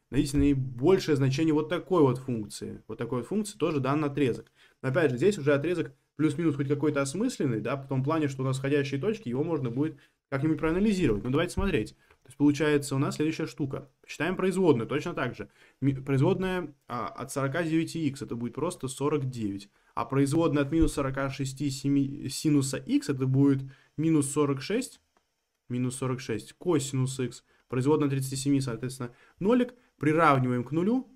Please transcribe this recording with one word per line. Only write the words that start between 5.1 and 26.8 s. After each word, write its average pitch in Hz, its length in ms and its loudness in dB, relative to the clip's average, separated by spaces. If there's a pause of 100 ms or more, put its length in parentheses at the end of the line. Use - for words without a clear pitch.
же, 120 60 -2
здесь 196 200 4
уже 143 160 2
отрезок 156 420 -2 (200)
плюс-минус 151 400 2
хоть 139 120 -2
какой-то 139 340 0
осмысленный, 139 600 -2
да, 123 160 -4
в 135 100 -12
том 131 160 -2
плане, 151 240 0
что 135 160 -6
у - 20 -2
нас 131 120 -2
входящие 139 420 0
точки, 214 300 -2
его 131 140 -2
можно 147 260 -2
будет 151 280 -2 (320)
как-нибудь 143 300 0
проанализировать. 165 640 2
Но 123 60 -4
давайте 165 240 0
смотреть. 185 420 0 (280)
То - 40 -20
есть - 100 -20
получается 147 580 2
у 135 40 2
нас 160 160 0
следующая 156 300 -2
штука. 135 440 -8 (160)
Считаем 175 300 -4
производную 175 520 4
точно 151 260 -4
так 127 220 -4
же. - 140 -12 (300)
Ми-, 135 160 2
производная, 180 800 0 (120)
а, 117 200 -4
от - 240 -8
сорока 139 320 -2
девяти 160 440 0
икс, 135 140 -4
это 113 140 -6
будет 117 180 -6
просто 156 340 -6
сорок 139 420 -2
девять. 101 400 -6 (260)
А 117 100 -2
производная 143 580 2
от 139 80 -2
минус 156 220 4
сорока 135 360 -2
шести 135 400 -4
семи-, 139 600 -2
синуса 139 480 0
икс, - 320 -2
это 131 160 -2
будет 135 380 4 (340)
минус 151 320 2
сорок 143 320 0
шесть, - 380 -4 (720)
минус 123 260 -2
сорок 127 240 -2
шесть - 340 -6
косинус 131 680 0